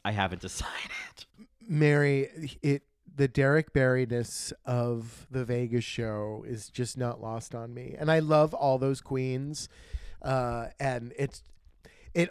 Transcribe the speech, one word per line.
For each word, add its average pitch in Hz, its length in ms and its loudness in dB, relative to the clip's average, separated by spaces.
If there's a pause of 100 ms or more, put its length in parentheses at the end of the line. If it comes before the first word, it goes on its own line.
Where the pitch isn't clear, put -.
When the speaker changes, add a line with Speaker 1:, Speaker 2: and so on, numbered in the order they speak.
Speaker 1:
I 101 80 0
haven't 95 300 0
<laughs> 92 80 -8
decided. - 240 -6 (920)
Speaker 2:
Mary, 147 960 2
it, 143 220 2 (320)
the 139 140 4
Derek 143 440 4
Barryness 127 760 2 (140)
of 120 680 -2
the 127 140 -2
Vegas 120 400 0
show 107 600 -6
is 113 240 -10
just 123 280 -6
not 120 240 -4
lost 113 340 -8
on 117 180 -10
me. 123 240 -12
And 156 140 2
I 160 80 6
love 151 340 6
all 135 240 4
those 135 220 0
queens. 131 720 -4 (520)
Uh, 123 460 -2 (100)
and 123 400 -4
it's, - 260 -6 (720)
it 170 180 4